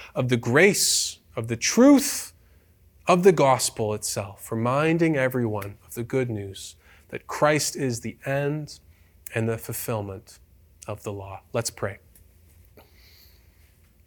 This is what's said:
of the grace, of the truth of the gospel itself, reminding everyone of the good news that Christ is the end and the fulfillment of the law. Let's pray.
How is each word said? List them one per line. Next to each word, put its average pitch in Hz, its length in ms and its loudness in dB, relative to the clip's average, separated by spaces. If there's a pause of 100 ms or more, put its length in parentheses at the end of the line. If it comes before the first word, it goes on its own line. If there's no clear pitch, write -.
(140)
of 127 160 -2
the 127 80 2
grace, 143 800 2 (180)
of 113 120 -6
the 117 100 -4
truth - 760 4 (760)
of 175 160 4
the 196 80 8
gospel 127 640 2
itself, 101 560 -8
reminding 151 640 0
everyone 117 680 -2
of - 120 -18
the 120 80 -6
good 127 260 -2
news 101 460 -10 (340)
that - 160 -12
Christ 151 500 0
is 123 260 -4
the - 220 -10
end 143 560 -6 (540)
and 113 160 -2
the 113 80 -4
fulfillment 104 800 -10 (500)
of 104 140 -10
the 107 100 -10
law. 98 300 -12 (100)
Let's 117 200 -4
pray. 98 260 -8 (2000)